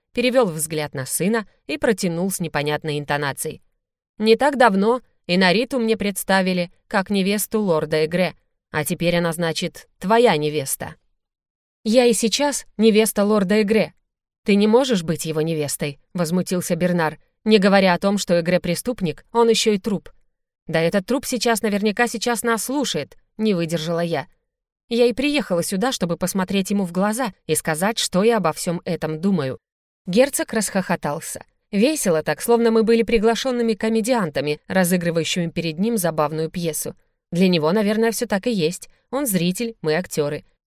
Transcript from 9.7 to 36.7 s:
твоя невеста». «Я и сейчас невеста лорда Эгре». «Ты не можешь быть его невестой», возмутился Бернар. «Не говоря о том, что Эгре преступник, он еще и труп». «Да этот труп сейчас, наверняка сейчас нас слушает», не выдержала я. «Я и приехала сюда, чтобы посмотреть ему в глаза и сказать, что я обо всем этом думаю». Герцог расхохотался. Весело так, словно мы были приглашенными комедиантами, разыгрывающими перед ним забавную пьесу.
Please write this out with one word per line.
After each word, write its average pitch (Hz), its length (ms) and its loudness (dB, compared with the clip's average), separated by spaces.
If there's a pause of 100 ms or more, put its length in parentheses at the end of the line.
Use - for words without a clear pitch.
твоя 185 380 4
невеста». 151 600 -4 (920)
«Я 240 200 4
и 240 60 4
сейчас 240 540 -2 (100)
невеста 214 480 4
лорда 208 380 2
Эгре». 196 320 0 (500)
«Ты 202 120 2
не 202 120 4
можешь 233 360 4
быть 160 220 -4
его 156 160 -4
невестой», 151 580 -4 (140)
возмутился 175 600 -2
Бернар. 170 420 0 (280)
«Не 214 140 6
говоря 190 340 4
о 175 40 0
том, 196 200 0
что 175 220 0
Эгре 175 200 0
преступник, 185 720 -6
он 233 160 4
еще 220 240 2
и 202 80 0
труп». 196 320 -6 (560)
«Да 160 140 0
этот 170 240 0
труп 262 200 -2
сейчас, 233 360 -2
наверняка 208 460 0
сейчас 233 360 -4
нас 226 220 -2
слушает», 247 520 -4 (200)
не 220 160 0
выдержала 170 480 -2
я. 165 260 -4 (600)
«Я 233 160 2
и 247 80 2
приехала 262 500 0
сюда, 202 300 -2
чтобы 170 240 -4
посмотреть 190 540 -2
ему 202 120 0
в 170 80 -6
глаза 208 420 -2 (140)
и 156 80 0
сказать, 170 440 -2
что - 240 0
я 233 140 4
обо 170 140 0
всем 175 320 -4
этом 156 380 -4
думаю». 165 380 0 (460)
Герцог 262 460 2
расхохотался. 180 920 -4 (260)
Весело 202 500 2
так, 156 200 -4
словно 233 280 2
мы 226 140 4
были 226 180 4
приглашенными 226 720 0
комедиантами, 208 920 -2
разыгрывающими 170 840 0
перед 165 300 -4
ним 226 180 0
забавную 156 520 0
пьесу. 160 460 -6 (360)